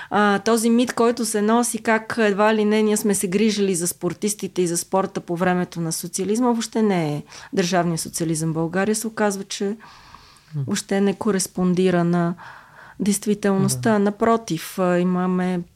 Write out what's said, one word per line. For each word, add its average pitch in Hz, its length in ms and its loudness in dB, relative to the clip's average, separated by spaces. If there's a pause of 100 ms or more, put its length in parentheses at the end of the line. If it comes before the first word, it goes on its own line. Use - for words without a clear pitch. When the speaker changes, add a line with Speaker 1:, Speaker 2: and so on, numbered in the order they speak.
Speaker 1:
а, 202 300 2
този 226 300 0
мит, 240 240 2
който 240 320 2
се 214 160 -2
носи, 233 360 2
как 220 420 -2
едва 214 340 4
ли 214 120 2
не 214 160 4
ние 214 160 2
сме 208 180 0
се 196 120 -2
грижили 202 480 2
за 170 120 -2
спортистите 180 760 -4
и 180 60 2
за 170 100 -2
спорта 190 420 -2
по 175 160 -6
времето 180 460 0
на 165 100 -4
социализма, 190 560 -2
въобще 226 340 -2
не 175 340 2
е. 147 80 -6 (300)
Държавният 175 480 0
социализъм 160 480 -4
в 160 40 -2
България 175 420 -2
се 220 120 -6
оказва, 208 360 -2
че - 220 -8
Speaker 2:
М. 202 100 -4 (800)
Speaker 1:
въобще 196 440 -2
не 196 140 2
кореспондира 185 880 0
на 170 300 0 (680)
действителността. 202 920 0
Speaker 2:
Да. 214 80 2
Speaker 1:
Напротив, 208 800 0
а, 180 200 2
имаме, 180 640 0 (140)